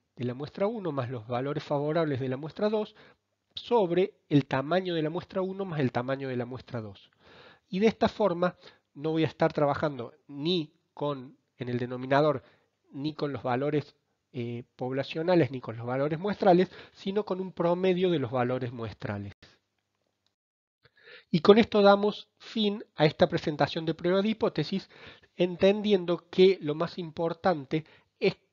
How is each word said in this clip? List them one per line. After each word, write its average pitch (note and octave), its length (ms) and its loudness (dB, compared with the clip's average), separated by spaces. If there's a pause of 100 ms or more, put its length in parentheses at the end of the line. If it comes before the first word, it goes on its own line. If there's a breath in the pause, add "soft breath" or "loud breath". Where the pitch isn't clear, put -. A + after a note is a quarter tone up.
(160)
de - 100 -6
la - 80 -4
muestra D3 340 -4
uno G#3 240 -6
más C3 180 -4
los A#2 180 -10
valores C3+ 360 -4
favorables D3+ 560 -2
de C3 100 -4
la B2+ 80 -4
muestra D#3+ 320 -4
dos G#3+ 260 -4 (580 loud breath)
sobre F#3 640 0 (140)
el C#3+ 160 4
tamaño E3+ 500 -2
de E3 60 -2
la D3+ 80 -2
muestra F3 320 -6
uno F#3+ 240 -6
más E3 140 -4
el B2+ 120 2
tamaño C3+ 360 -4
de C3 100 -6
la A#2+ 80 -4
muestra B2 360 -10
dos. G#2 300 -16 (580 loud breath)
Y F3+ 100 -4
de A3 80 4
esta A3 200 0
forma F3+ 500 0 (360 loud breath)
no D3 180 -4
voy D#3+ 120 0
a D3 40 2
estar D#3 260 0
trabajando C#3+ 600 -2 (140)
ni D3+ 460 -2 (200)
con, C#3+ 440 -6 (200)
en B2 120 -8
el B2 80 0
denominador, C3 640 0 (480 soft breath)
ni D3 220 -6
con D3 180 -6
los C3 120 -8
valores, C#3 520 -2 (380)
eh, A#2+ 300 -8 (120)
poblacionales, C#3 760 0
ni C3 80 -8
con A2+ 180 -10
los A#2 80 -10
valores C#3 340 -2
muestrales, F#3+ 500 4 (240 loud breath)
sino G3+ 320 -4
con F#3 160 -4
un F#3 100 -10
promedio F3+ 580 2
de E3+ 100 2
los B2+ 120 -4
valores B2+ 400 -2
muestrales. G#2 640 -8 (2000 loud breath)
Y F3 100 2
con G3+ 180 10
esto G#3+ 240 4
damos G3+ 560 4
fin G#3 460 -4 (120)
a D3+ 100 4
esta D#3+ 220 4
presentación D#3 580 -2
de D#3+ 80 -2
prueba F3+ 280 0
de G#3 80 0
hipótesis, F#3+ 600 -2 (460 loud breath)
entendiendo F#3 920 2
que F#3 320 6
lo D3+ 140 -2
más E3 220 -4
importante E3 880 -2 (340 soft breath)
es - 180 0 (140)